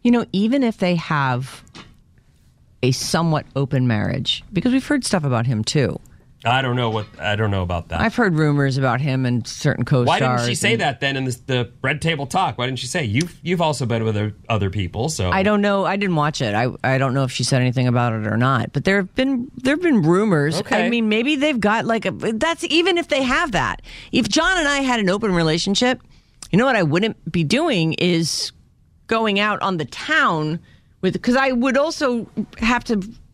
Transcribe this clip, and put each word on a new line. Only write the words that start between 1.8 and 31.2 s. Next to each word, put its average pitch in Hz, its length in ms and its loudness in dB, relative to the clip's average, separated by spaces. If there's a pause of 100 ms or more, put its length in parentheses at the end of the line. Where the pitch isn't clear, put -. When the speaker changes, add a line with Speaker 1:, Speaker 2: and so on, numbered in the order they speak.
Speaker 1:
a 127 100 2
somewhat - 540 0 (100)
open 135 320 0
marriage, - 640 0
because 226 220 0
we've 269 140 0
heard 277 180 0
stuff 175 180 0
about 120 220 0
him 110 180 0
too. 113 360 0 (460)
Speaker 2:
I 127 160 2
don't 123 140 0
know 120 140 0
what, 107 160 -2 (160)
I 104 160 0
don't 107 140 0
know 95 100 0
about 87 260 -4
that. 82 140 -2
Speaker 1:
I've 220 160 0
heard 196 180 2
rumors 143 420 2
about 131 220 0
him 131 260 -2
and 120 220 -2
certain - 380 -2
co-stars 147 340 2
Speaker 2:
Why - 0 -
didn't 123 260 0
she 120 100 -2
say 202 180 0
Speaker 1:
and 220 80 0
Speaker 2:
that 147 180 -2
then 139 160 -2
in 131 80 -2
the, 123 220 -4
the 123 260 -2 (100)
Red 139 200 -2
Table 156 260 -2
Talk? 180 300 0
Why 123 80 -2
didn't 127 140 -6
she 123 80 -8
say, 156 180 -2
"You've, 131 380 -2
you've 175 180 0
also 151 240 0
been 113 180 -2
with 110 140 0
o-, 104 160 -2 (160)
other 101 200 0
people"? 101 380 -4
So 101 240 -2
Speaker 1:
I 95 100 2
don't 208 200 2
know. 202 240 0
I 185 100 -2
didn't 196 220 0
watch 147 240 -2
it. 107 120 -2
I, 117 140 2 (160)
I 131 140 2
don't 131 160 0
know 135 100 2
if 127 80 -2
she 127 140 -4
said 127 160 2
anything 127 260 2
about 120 240 2
it 107 160 -4
or 107 80 -2
not. 120 380 2
But 135 100 -2
there 196 140 2
have 190 180 -4
been, 262 400 0
there 262 200 0
have 349 60 -4
been 285 200 4
rumors. 170 580 2
Speaker 2:
Okay. 214 260 -2
Speaker 1:
I 240 40 0
mean, 233 180 0
maybe 233 300 0
they've 285 240 0
got, 208 240 2
like, 226 200 -2
a, 190 60 0
that's 262 540 -2
even 339 320 2
if 339 100 -4
they 277 160 0
have 277 300 0
that. 127 280 -2 (300)
If 302 160 2
John 339 300 2
and 302 100 0
I 285 120 0
had 254 200 0
an 190 100 0
open 208 240 0
relationship, 170 680 0 (500)
you 175 60 4
know 240 80 4
what 262 100 2
I 196 80 2
wouldn't 175 480 0
be 165 140 2
doing 208 480 0
is 170 580 0 (560)
going 220 320 0
out 208 220 0
on 190 160 -2
the 151 80 -2
town 170 760 0 (400)
with, 180 220 -2